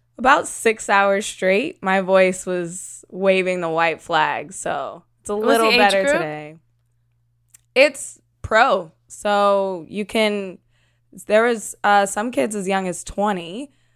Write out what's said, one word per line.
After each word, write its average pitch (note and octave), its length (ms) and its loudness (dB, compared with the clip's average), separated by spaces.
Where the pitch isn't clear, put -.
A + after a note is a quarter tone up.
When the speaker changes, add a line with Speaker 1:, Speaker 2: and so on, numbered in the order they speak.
Speaker 1:
about B3 300 2
six - 420 -2
hours G3 360 2
straight, - 580 -2
my F#3+ 180 0
voice F#3 440 2
was F3+ 640 -8
waving F#3 520 0
the E3+ 80 -4
white D#3+ 320 0
flag. D3+ 520 -2
So C#3 500 -8
it's - 80 -14
a G#3 60 -4
Speaker 2:
What's G#3+ 100 -4
Speaker 1:
little A3+ 220 4
Speaker 2:
the A3+ 60 2
age A#3+ 40 4
Speaker 1:
better G3 240 4
Speaker 2:
group? F#3+ 120 0
Speaker 1:
today. D3+ 420 -6
It's D4 440 2
pro. G#3+ 500 2
So G3+ 800 0
you G3+ 180 -6
can, G#3 520 -2
there G#3+ 160 4
was, A#3 400 -2
uh, G3+ 220 4
some G#3 260 -6
kids A#3+ 240 -2
as F#3+ 120 -6
young F#3+ 200 -2
as F3 160 -8
twenty, G3+ 680 -6